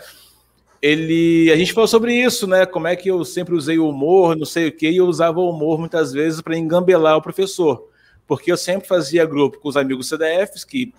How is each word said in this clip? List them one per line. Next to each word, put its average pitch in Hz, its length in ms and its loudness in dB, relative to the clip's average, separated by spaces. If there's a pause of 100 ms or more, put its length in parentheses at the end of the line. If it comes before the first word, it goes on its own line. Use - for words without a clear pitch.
(800)
Ele, 165 680 2
a 151 60 6
gente 165 160 0
falou 226 140 2
sobre 233 280 2
isso, 240 320 0
né? 185 180 4
Como 175 220 -6
é 180 80 0
que 190 160 -4
eu 175 120 -2
sempre 175 300 -6
usei 160 240 -2
o 160 120 2
humor, 165 460 4
não 156 100 -6
sei 165 240 -2
o - 20 -6
quê, 156 180 -2
e 180 80 2
eu 185 80 4
usava 170 340 0
o 180 120 0
humor 156 260 -2
muitas 160 360 -2
vezes 160 280 -2
pra 165 160 -6
engambelar 165 600 2
o 156 40 0
professor. 165 680 -2 (380)
Porque 147 260 -2
eu 175 60 2
sempre 190 300 -6
fazia 165 380 0
grupo 143 340 -2
com - 80 -10
os 135 80 -6
amigos 135 320 -2
C 160 100 -6
D 165 280 0
Fs, - 180 -18
que 123 360 -8